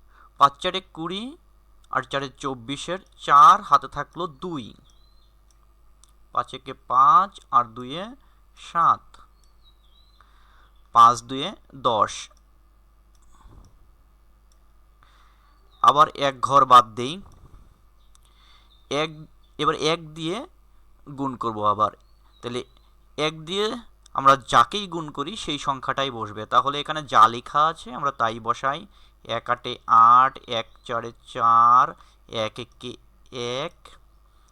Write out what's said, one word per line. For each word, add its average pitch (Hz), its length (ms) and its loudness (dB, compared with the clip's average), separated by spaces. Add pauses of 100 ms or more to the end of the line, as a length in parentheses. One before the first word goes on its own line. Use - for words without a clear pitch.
(380)
পাঁচ 139 220 2
চারে 185 220 -4 (120)
কুড়ি 196 440 -10 (520)
আর 131 120 -4
চারে 139 280 -8
চব্বিশের 135 720 -10 (260)
চার, 160 360 8
হাতে 139 260 0
থাকলো 156 400 -10
দুই, 147 460 -12 (1600)
পাঁচ - 220 -10
একে 131 200 -16 (140)
পাঁচ 151 440 2 (200)
আর 123 140 0
দুইয়ে 123 380 -14 (540)
সাত, 151 460 -2 (1900)
পাঁচ 117 300 8
দুইয়ে 135 260 -8 (260)
দশ। 120 540 -2 (3500)
আবার 151 340 4
এক 131 260 -4
ঘর 131 240 4
বাদ 123 200 8 (100)
দেই। 123 180 -6 (1800)
এক, 151 200 -4 (480)
এবার 143 180 -2
এক 156 380 -4
দিয়ে 170 340 -8 (600)
গুণ 135 260 -8
করব 113 300 -6
আবার। 104 260 0 (500)
তাহলে 120 220 -8 (540)
এক 156 280 -6
দিয়ে 190 200 -4 (480)
আমরা 135 200 4 (140)
যাকেই 185 400 0
গুণ 170 240 -10
করি 143 260 -10
সেই 147 220 -8
সংখ্যাটাই 135 520 -6
বসবে। 107 340 -10
তাহলে 123 340 0
এখানে 156 240 -8
যা 120 240 4
লেখা 120 400 -2
আছে 165 260 -8
আমরা 135 180 -4
তাই 117 280 -4
বসাই। 135 480 -6 (360)
এক - 260 -8
আটে 123 280 -6 (100)
আট, 120 460 6 (140)
এক 113 200 -8 (180)
চারে 117 260 -8 (220)
চার, 120 520 4 (420)
এক 110 320 -8
একে 123 320 -16 (400)
এক, 127 440 -10 (760)